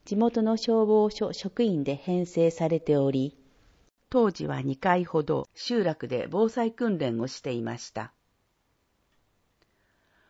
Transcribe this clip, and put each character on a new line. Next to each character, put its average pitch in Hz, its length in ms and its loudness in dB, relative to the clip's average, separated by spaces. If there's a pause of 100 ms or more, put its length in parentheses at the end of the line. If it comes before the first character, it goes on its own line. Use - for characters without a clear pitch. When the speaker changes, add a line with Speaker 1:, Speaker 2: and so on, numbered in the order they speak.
Speaker 1:
地 202 100 -2
元 233 240 2
の 220 160 2
消 220 300 2
防 214 240 4
署 - 240 -6
職 - 280 -4
員 180 220 2
で 139 120 -2
編 180 280 -2
成 165 260 2
さ 165 180 -2
れ 160 120 2
て 151 160 2
お 139 140 4
り、 135 260 -2 (720)
Speaker 2:
当 233 220 4
時 156 160 -8
は 139 160 -4
二 135 160 -4
回 180 260 2
ほ 160 180 0
ど 143 320 -2
集 233 300 -2
落 156 240 -2
で 123 220 -4
防 208 180 2
災 226 240 -2
訓 226 240 -2
練 120 240 -2
を 123 60 -2
し - 160 -10
て 135 100 -4
い 120 100 -4
ま 117 140 -6
し - 160 -16
た。 110 200 -10 (2250)